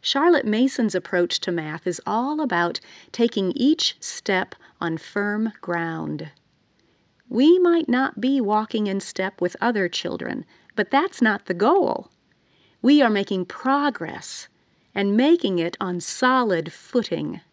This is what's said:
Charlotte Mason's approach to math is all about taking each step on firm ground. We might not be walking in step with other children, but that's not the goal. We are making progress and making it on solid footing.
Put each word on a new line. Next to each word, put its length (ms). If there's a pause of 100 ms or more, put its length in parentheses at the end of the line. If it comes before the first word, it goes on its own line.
Charlotte 420
Mason's 500
approach 460
to 100
math 360
is 200
all 360
about 360 (340)
taking 400
each 460
step 560 (240)
on 200
firm 640
ground. 680 (1000)
We 280
might 300
not 320
be 220
walking 460
in 120
step 400
with 180
other 300
children, 560 (300)
but 160
that's 320
not 240
the 80
goal. 560 (720)
We 180
are 80
making 380
progress 1000 (460)
and 220
making 440
it 200
on 180
solid 760
footing. 680 (120)